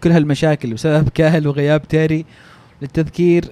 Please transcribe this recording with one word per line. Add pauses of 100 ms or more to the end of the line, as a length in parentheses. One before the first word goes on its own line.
كل
هالمشاكل
بسبب
كاهل
وغياب
تيري؟ (580)
للتذكير